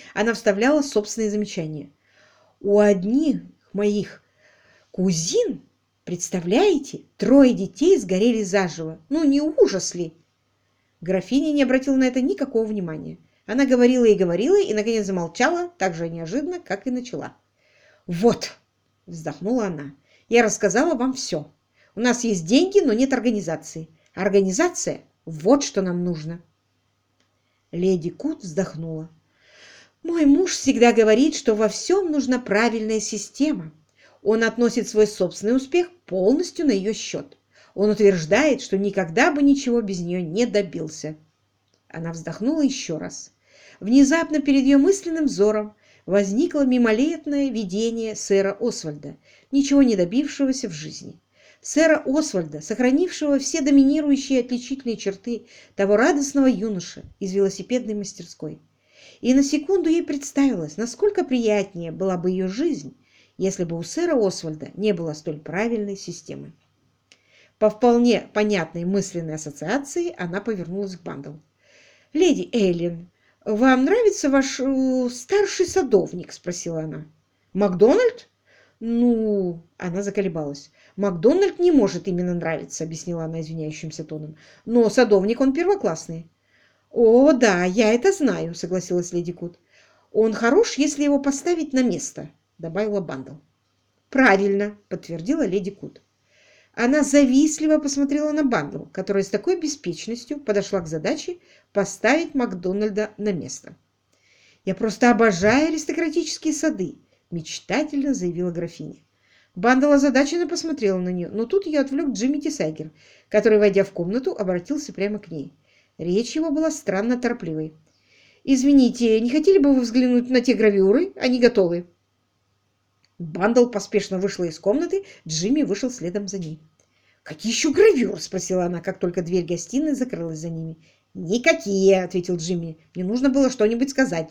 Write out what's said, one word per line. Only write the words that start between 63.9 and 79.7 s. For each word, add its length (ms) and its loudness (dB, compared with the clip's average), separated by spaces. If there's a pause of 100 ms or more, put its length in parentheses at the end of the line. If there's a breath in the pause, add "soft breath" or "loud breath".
Освальда 580 -4
не 180 -2
было 200 -6
столь 280 -10
правильной 560 -4
системы. 560 -16 (1080 soft breath)
По 120 4
вполне 640 2
понятной 520 -2
мысленной 500 -4
ассоциации 840 -6
она 240 -6
повернулась 560 -6
к 60 -20
Бандл. 300 -12 (800 soft breath)
"Леди 400 2
Эллен, 580 -2 (340)
вам 420 2
нравится 420 2
ваш, 320 0
э, 500 0
старший 560 0
садовник?" — 640 0
спросила 500 -8
она. 240 -10 (460)
"Макдональд?" 760 2 (500 soft breath)
"Ну..." — 840 0 (160)